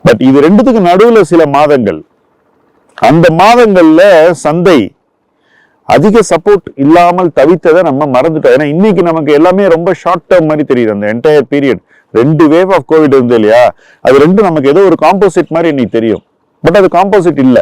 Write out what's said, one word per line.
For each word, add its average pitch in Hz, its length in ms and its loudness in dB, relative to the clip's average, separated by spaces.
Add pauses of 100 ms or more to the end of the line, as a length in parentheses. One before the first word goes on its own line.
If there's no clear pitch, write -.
But 113 120 0 (120)
இது 143 180 2
ரெண்டுத்துக்கு 214 420 0
நடுவுல 208 440 2
சில 165 100 0 (140)
மாதங்கள், 123 440 -2 (1040)
அந்த 165 180 2 (180)
மாதங்கள்ல 190 580 2 (440)
சந்தை 170 340 0 (1120)
அதிக 202 340 2
சப்போர்ட் - 400 -2 (140)
இல்லாமல் 175 460 2 (100)
தவித்ததை 160 500 0
நம்ம 143 260 -4
மறந்துட்டோம். 143 400 0
ஏன்னா 147 180 0
இன்னைக்கு 185 360 0
நமக்கு 160 300 -4
எல்லாமே 185 260 0 (100)
ரொம்ப 170 160 -4 (100)
ஷார்ட் 175 300 -6
டேர்ம் 170 200 0
மாதிரி 151 200 -2
தெரியுது. 117 240 -2
அந்த 101 180 -6
என்டையர் 143 400 0
பீரியட், 135 280 -2 (380)
ரெண்டு 151 340 0
wave 185 240 0
of 151 60 -2 (100)
covid 156 240 2
இருந்தது 123 240 0
இல்லையா, 110 200 2 (440)
அது 135 200 2
ரெண்டும் 196 240 0
நமக்கு 147 240 -2
ஏதோ 185 160 2
ஒரு 165 160 0
காம்போசிட் 180 520 -2
மாதிரி 170 160 -2
இன்னைக்கு 127 260 -4
தெரியும். 110 240 -4 (420)
But 165 160 0
அது 190 160 2
காம்போசிட் 175 480 -2
இல்ல. 127 180 2